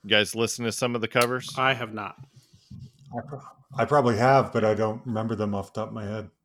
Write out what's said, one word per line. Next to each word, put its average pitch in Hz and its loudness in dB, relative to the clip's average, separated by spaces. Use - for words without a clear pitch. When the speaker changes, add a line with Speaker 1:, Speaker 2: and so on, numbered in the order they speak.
Speaker 1:
You 101 -14
guys 104 4
listen 113 -2
to 110 0
some 123 -2
of 117 -2
the 107 -4
covers? 123 0
Speaker 2:
I 131 2
have 117 -8
not. 104 -10
Speaker 3:
I 120 -8
pro-, - -14
I - 2
probably 123 4
have, 123 4
but 110 2
I 107 4
don't 110 -2
remember 110 -2
them 104 -2
off 98 -8
the 107 -6
top 110 -6
of - -12
my 110 -8
head. 104 -8